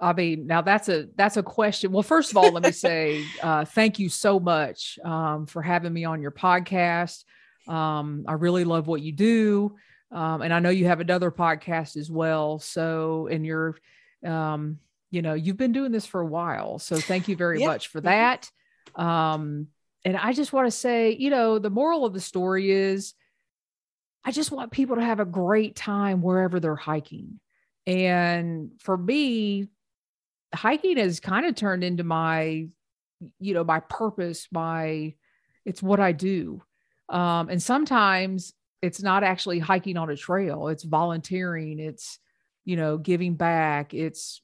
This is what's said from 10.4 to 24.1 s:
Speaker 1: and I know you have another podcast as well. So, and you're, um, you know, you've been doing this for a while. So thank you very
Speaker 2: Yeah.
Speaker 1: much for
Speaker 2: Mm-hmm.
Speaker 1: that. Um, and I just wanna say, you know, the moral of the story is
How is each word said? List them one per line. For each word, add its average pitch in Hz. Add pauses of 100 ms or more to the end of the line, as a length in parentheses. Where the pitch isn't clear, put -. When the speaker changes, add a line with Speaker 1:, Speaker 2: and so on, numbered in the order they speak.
Speaker 1:
and 165
I 170
know 175
you 185
have 170
another 175
podcast 160
as 151
well. 156
So, 160
and 160
you're, 160 (480)
um, 156 (320)
you 175
know, 156
you've 165
been 254
doing 269
this 220
for 185
a 170
while. 156
So -
thank 180
you 190
very 175
Speaker 2:
Yeah. 277
Speaker 1:
much -
for 156
Speaker 2:
Mm-hmm. 151 (880)
Speaker 1:
that. -
Um, 156 (360)
and 185
I 214
just 262
wanna 262
say, 226
you 269
know, 226
the 208
moral 285
of 196
the 190
story 190
is 196 (1120)